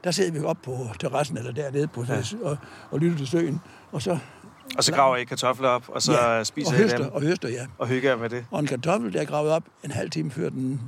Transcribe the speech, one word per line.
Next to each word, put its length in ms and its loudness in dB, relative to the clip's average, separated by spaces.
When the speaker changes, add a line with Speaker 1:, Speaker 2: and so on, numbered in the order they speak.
Speaker 1:
der 60 2
sidder 220 2
vi 120 -2
op 200 0
på 120 -6
terrassen 380 -2
eller 140 -6
dernede 360 -2
på 200 -6
Speaker 2:
Ja. 140 0
Speaker 1:
og, 140 -2
og 100 -2
lytter 180 2
til 80 -4
søen, 340 0
og 100 -4
så 160 0
Speaker 2:
Og 80 2
så 80 4
graver 240 6
I 80 -2
kartofler 440 0
op, 200 2
og 140 -4
så 100 2
Speaker 1:
Ja, 320 4
Speaker 2:
spiser 280 -2
Speaker 1:
og 60 4
Speaker 2:
I 40 8
Speaker 1:
høster, 160 4
Speaker 2:
dem. 140 0
Speaker 1:
og 100 -2
høster, 260 -2
ja. 180 -6
Speaker 2:
Og 100 -2
hygger 220 2
jer 60 4
med 120 -2
det. 220 -6
Speaker 1:
Og 100 -2
en 60 0
kartoffel, 460 0
der 80 0
er 40 0
gravet 260 0
op 120 2
en 60 -8
halv 200 -4
time, 200 -2
før 180 -2
den 400 -4